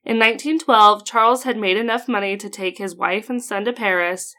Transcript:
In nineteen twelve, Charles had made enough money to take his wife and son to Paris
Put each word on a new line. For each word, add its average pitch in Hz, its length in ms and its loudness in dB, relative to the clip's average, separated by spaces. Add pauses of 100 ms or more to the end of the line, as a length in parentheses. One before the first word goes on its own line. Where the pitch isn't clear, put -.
In 226 140 -2
nineteen 233 400 0
twelve, 220 480 6
Charles 233 380 2
had 247 140 -4
made 196 200 0
enough 233 300 -2
money 202 300 -2
to 202 120 -12
take 185 300 -6
his 190 160 -8
wife 185 340 -4
and 247 140 -4
son 202 220 -6
to 240 80 -2
Paris 185 640 -2